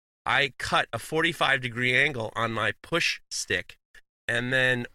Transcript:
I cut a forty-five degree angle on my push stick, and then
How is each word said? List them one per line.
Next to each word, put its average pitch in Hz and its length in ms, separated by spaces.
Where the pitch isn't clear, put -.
I 135 320
cut 160 340
a 117 60
forty-five 156 640
degree 123 340
angle 131 400
on 113 180
my 107 200
push - 380
stick, - 460
and 120 260
then 127 420